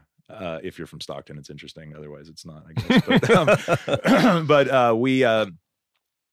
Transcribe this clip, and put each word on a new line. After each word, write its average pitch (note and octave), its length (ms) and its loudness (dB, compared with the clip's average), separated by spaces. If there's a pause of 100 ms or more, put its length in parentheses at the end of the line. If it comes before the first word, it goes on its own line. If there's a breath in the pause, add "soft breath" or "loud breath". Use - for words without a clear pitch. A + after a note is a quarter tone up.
(280)
uh, E2+ 340 -12
if F2+ 160 -14
you're E2 80 -12
from D#2 140 -20
Stockton, C#2 380 -16
it's C#2 120 -20
interesting. D2+ 440 -20
Otherwise, D2+ 340 -18
it's - 180 -20
not, D#2 220 -20
I - 40 -20
guess. - 340 0
But, A#3+ 240 0
um, F3 1160 2
<laughs> - 0 -
<clears throat> - 0 -
but, C#3 220 4
uh, B2 280 2
we, C3 280 2
uh, A2 220 2 (880)